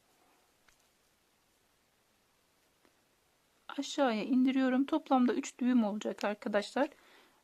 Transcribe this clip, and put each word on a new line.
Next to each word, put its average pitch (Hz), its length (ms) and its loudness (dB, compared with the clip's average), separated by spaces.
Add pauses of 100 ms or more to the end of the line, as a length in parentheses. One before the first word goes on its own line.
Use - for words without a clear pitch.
(3750)
Aşağıya 262 560 -2
indiriyorum. 254 640 2
Toplamda 262 480 2
üç - 260 -6
düğüm 247 240 4
olacak 208 400 -4
arkadaşlar. 214 680 -2 (540)